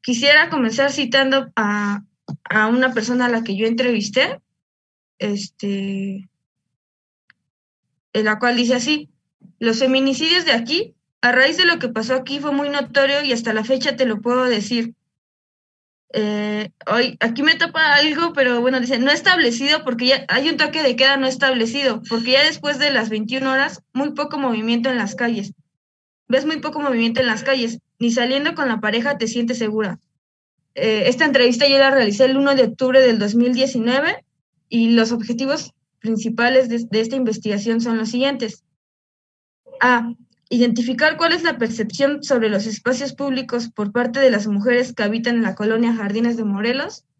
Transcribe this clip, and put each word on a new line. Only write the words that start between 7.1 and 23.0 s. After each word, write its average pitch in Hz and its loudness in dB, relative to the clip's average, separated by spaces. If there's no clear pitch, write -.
en 214 0
la 214 0
cual 240 0
dice 240 2
así: 302 -4
"Los 226 0
feminicidios 269 2
de 311 2
aquí, 233 -2
a 240 2
raíz 262 2
de - 4
lo 339 2
que 247 -4
pasó 226 -2
aquí, 269 -6
fue 285 -4
muy 285 -2
notorio 277 0
y 269 0
hasta 226 -4
la 220 -2
fecha 262 0
te 277 0
lo 214 -2
puedo 247 0
decir". 233 -2
Eh, 107 -2
hoy, 233 0
aquí 233 -2
me 311 4
tapa 320 0
algo, 311 2
pero 247 2
bueno, 254 2
dice, 247 -2
"No 262 2
establecido", 302 2
porque 247 -4
ya 269 2
hay 277 0
un 330 -2
toque 311 -2
de 247 2
queda 277 2
no 269 0
establecido, 262 0
porque 233 -2
ya 277 4
después 294 -2
de 294 0
las 226 -2